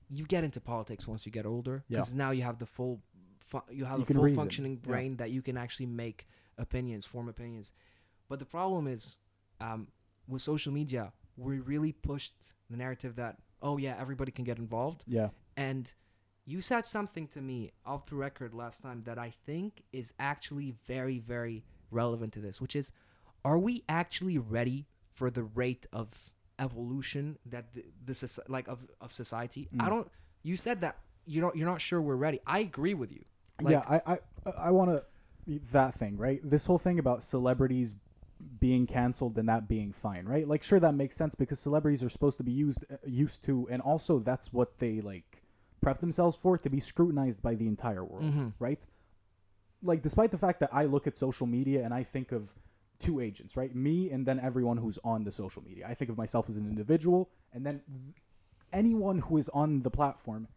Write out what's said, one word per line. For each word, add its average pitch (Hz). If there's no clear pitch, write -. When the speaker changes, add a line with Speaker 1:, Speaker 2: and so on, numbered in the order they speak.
Speaker 1:
you 143
get 175
into 135
politics 113
once 110
you 107
get 110
older, 123
Speaker 2:
Yeah. 113
Speaker 1:
'cause 113
now 135
you 131
have 120
the 117
full 123
fu-, -
you 135
have 135
Speaker 2:
You 131
Speaker 1:
a -
Speaker 2:
can 139
Speaker 1:
full 147
Speaker 2:
reason. 143
Speaker 1:
functioning 135
Speaker 2:
Yeah. 123
Speaker 1:
brain 127
that 117
you 127
can 127
actually 123
make 117
opinions, 120
form 120
opinions. 113
But 139
the 135
problem 175
is, 123
um, 110
with 131
social 147
media, 127
we 135
really 147
pushed -
the 117
narrative 123
that, 117
oh 143
yeah, 135
everybody 131
can 127
get 120
involved. 117
Speaker 2:
Yeah. 110
Speaker 1:
And 135
you 156
said 233
something 196
to -
me 127
off 143
the -
record 135
last 117
time 123
that 117
I 120
think 175
is 127
actually 143
very, 127
very 117
relevant 117
to 107
this, 101
which -
is, 143
are 156
we 233
actually 170
ready 120
for 127
the 120
rate 120
of 113
evolution 135
that 120
the, 120
the 131
soci-, -
like, 131
of, 123
of 123
society? 120
I 117
Speaker 2:
Mm. -
Speaker 1:
don't, 220
you 175
said 226
that -
you 160
don't, 175
you're 160
not 175
sure 175
we're 147
ready. 139
I 180
agree 180
with 127
you. -
Like 156
Speaker 2:
Yeah, 147
I, 175
I, 196
I -
wanna, 180
that 139
thing, 104
right? 131
This 147
whole 180
thing 175
about 123
celebrities 127
being 127
canceled 123
and 113
that 113
being 107
fine, 95
right? 147
Like, 151
sure, 196
that 160
makes 139
sense 156
because 143
celebrities 147
are 127
supposed 143
to -
be 123
used, 143
uh, 139
used 139
to, 127
and 127
also 151
that's 123
what 123
they, 110
like, 98
prep 135
themselves 175
for, 185
to 139
be 135
scrutinized 139
by 117
the 113
entire 104
world, -
Speaker 1:
Mm-hmm. 143
Speaker 2:
right? 131
Like, 165
despite 214
the 190
fact 180
that 143
I 147
look 139
at 143
social 131
media 127
and 113
I 123
think 127
of 107
two 156
agents, 107
right? 131
Me 156
and 131
then 131
everyone 123
who's 113
on 113
the 101
social -
media. 90
I 117
think 123
of 110
myself 113
as 110
an 104
individual 156
and 123
then 143
th-, 135
anyone 202
who 160
is 151
on 147
the 123
platform 120